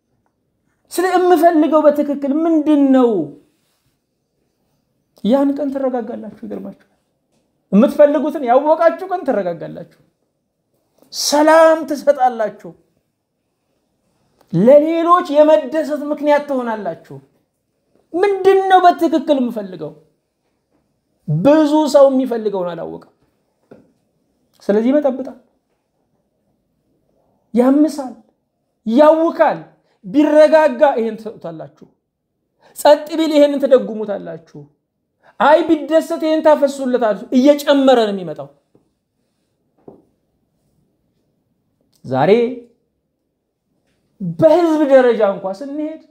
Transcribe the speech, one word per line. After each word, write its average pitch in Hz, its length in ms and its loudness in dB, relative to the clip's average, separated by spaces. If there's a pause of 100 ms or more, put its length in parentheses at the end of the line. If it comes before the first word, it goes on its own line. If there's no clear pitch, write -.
(920)
ስለ 339 160 -4
የምፈልገው 339 760 2
በትክክል 285 520 0
ምንድን 302 480 0 (100)
ነው? 254 180 4 (2250)
ያን 277 280 0
ቀን 285 180 -8
ትረጋጋላችሁ። 240 720 -8
ይገርማችኋል። 202 520 -16 (800)
የምትፈልጉትን 285 720 2
ያወቃችሁ 311 640 0
ቀን 359 160 -6
ትረጋጋላችሁ፣ 170 760 -8 (1120)
ሰላም 320 720 2
ትሰጣላችሁ፣ 247 840 -4 (1800)
ለሌሎች 320 800 2
የመደሰት 294 720 0
ምክንያት 294 440 -2
ትሆናላችሁ። 220 720 -8 (960)
ምንድን 381 520 2
ነው 381 160 4
በትክክል 330 560 2
የምፈልገው? 196 540 -8 (1400)
ብዙ 277 440 2 (140)
ሰው 277 200 4
የሚፈልገውን 220 640 -2
አላወቀም። 165 420 -14 (1500)
ስለዚህ 220 260 -2
ይበጠብጣል፣ 269 500 -4 (2250)
ያምሳል፣ 269 600 0 (720)
ያውካል። 302 720 2 (460)
ቢረጋጋ 302 800 2 (120)
ይሄን 220 220 -6
ትሰጡታላችሁ፣ 160 720 -18 (880)
ጸጥ 302 340 2
ቢል 320 220 -2
ይሄንን 285 280 2
ትደጉሙታላችሁ፣ 202 1000 -4 (800)
አይ 302 220 4
ቢደሰት 311 600 -2
ይሄን 311 200 0
ታፈሱለታላችሁ። 254 920 0
እየጨመረ 269 680 2
ነው 208 120 -2
የሚመጣው። 156 360 -12 (3500)
ዛሬ 131 280 0 (2000)
በህዝብ 320 540 2
ደረጃ 247 400 4
እንኳ 190 240 -6
ስንሄድ 302 480 -12 (100)